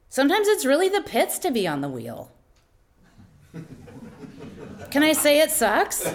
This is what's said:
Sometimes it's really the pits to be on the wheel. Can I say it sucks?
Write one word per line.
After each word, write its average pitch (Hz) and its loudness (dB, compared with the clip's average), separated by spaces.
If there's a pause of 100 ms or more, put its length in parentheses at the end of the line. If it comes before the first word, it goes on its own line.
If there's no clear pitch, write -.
Sometimes 359 2
it's 370 2
really 320 4
the 403 0
pits - -2
to 349 -2
be 208 0
on 143 -2
the 143 -6
wheel. 117 -12 (2500)
Can 294 2
I 311 4
say 294 4
it 302 4
sucks? 233 0 (120)